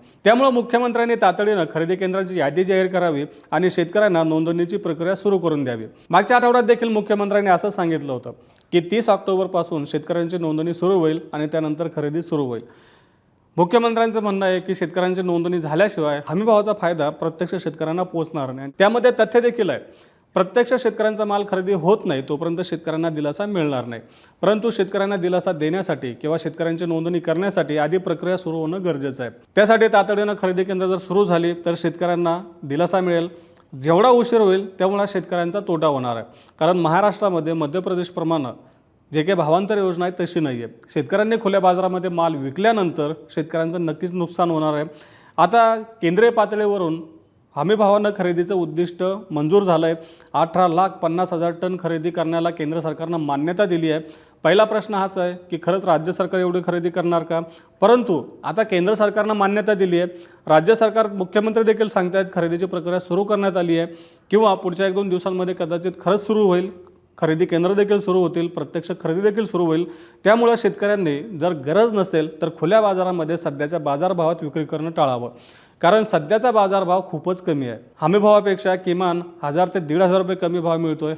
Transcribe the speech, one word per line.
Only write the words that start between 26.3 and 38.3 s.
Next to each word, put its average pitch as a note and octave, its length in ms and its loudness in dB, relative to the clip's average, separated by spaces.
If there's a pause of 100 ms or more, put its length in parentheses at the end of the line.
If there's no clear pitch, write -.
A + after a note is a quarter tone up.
शेतकऱ्यांची E3 460 -4
नोंदणी E3 340 -2
करण्यासाठी E3 580 -2
आधी D#3 200 0
प्रक्रिया E3+ 380 -2
सुरू E3 200 -8
होणं E3 280 -4
गरजेचं C#3 380 -4
आहे. A#2 100 -8 (240)
त्यासाठी G#3+ 320 6
तातडीनं G3+ 520 2
खरेदी F#3 240 0
केंद्र F#3 220 -2
जर F#3 120 0
सुरू G3 260 0
झाली E3+ 280 2 (140)
तर E3+ 100 0
शेतकऱ्यांना F3 600 0 (260)
दिलासा E3+ 360 0
मिळेल. F3 280 0 (440)
जेवढा E3 380 4
उशीर A#3+ 300 6
होईल G3 260 4 (140)
तेवढा G3+ 280 2
शेतकऱ्यांचा F3 520 -2
तोटा E3 260 0
होणार B2+ 300 0
आहे, A2 80 -8 (360)
कारण F3 180 4
महाराष्ट्रामध्ये F3 720 2
मध्य D#3+ 280 -2
प्रदेशप्रमाणे E3+ 760 -4 (560)